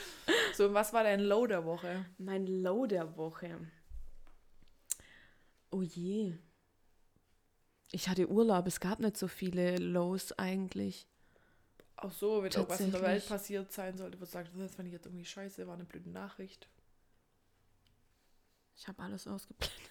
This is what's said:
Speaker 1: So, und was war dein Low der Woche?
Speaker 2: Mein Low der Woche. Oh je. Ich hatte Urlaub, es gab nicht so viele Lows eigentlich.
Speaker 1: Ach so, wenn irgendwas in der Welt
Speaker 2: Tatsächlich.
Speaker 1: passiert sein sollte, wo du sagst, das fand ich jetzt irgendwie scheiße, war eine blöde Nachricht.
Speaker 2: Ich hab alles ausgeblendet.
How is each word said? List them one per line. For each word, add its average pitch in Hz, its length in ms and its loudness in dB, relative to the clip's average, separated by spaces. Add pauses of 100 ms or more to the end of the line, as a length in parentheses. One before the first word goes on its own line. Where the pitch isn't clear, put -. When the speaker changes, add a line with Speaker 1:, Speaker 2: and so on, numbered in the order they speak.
(540)
Speaker 1:
So, 202 140 6
und 202 60 2
was 214 180 4
war 233 100 6
dein 202 180 6
Low 202 260 6
der 185 180 2
Woche? 180 400 -4 (140)
Speaker 2:
Mein 190 280 -2
Low 185 400 2
der 165 300 0
Woche. 165 420 -6 (2000)
Oh 196 120 0
je. 180 520 -2 (1600)
Ich - 160 -4
hatte 185 200 4
Urlaub, 202 380 6
es 180 140 -2
gab 190 200 0
nicht 220 160 0
so 190 120 -2
viele 180 500 0
Lows 175 600 0
eigentlich. 190 680 -2 (920)
Speaker 1:
Ach 196 140 -6
so, 208 320 2
wenn 190 100 0
irgendwas 185 280 2
in 190 120 4
der 185 100 0
Welt 190 240 2
Speaker 2:
Tatsächlich. - 20 -10
Speaker 1:
passiert 202 440 -4
sein 190 240 -6
sollte, 185 220 -10
wo 185 60 -12
du 175 60 -12
sagst, 175 260 -10
das 185 180 -8
fand 185 140 -8
ich 175 60 -10
jetzt 170 120 -14
irgendwie 175 180 -12
scheiße, 196 420 -10
war 175 80 -10
eine 175 100 -12
blöde 175 260 -14
Nachricht. 190 580 -12 (2000)
Speaker 2:
Ich - 100 -16
hab 196 120 -12
alles 185 260 -10
ausgeblendet. - 460 -8 (180)